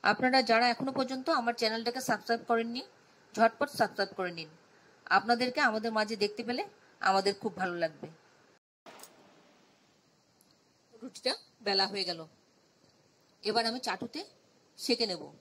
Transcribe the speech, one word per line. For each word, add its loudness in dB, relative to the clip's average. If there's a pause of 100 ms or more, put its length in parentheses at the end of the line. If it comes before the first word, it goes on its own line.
আপনারা 4
যারা 4
এখনো -2
পর্যন্ত -4
আমার 2
চ্যানেলটাকে -2
সাবস্ক্রাইব -2
করেননি, 0 (520)
ঝটপট 4
সাবস্ক্রাইব 0
করে -4
নিন। -12 (560)
আপনাদেরকে 2
আমাদের 2
মাঝে 0
দেখতে -2
পেলে -4 (300)
আমাদের 4
খুব -6
ভালো -2
লাগবে। -4 (3000)
রুটিটা -6 (260)
বেলা 0
হয়ে -6
গেল, -8 (1120)
এবার 0
আমি -4
চাটুতে -6 (520)
সেঁকে 0
নেব। -10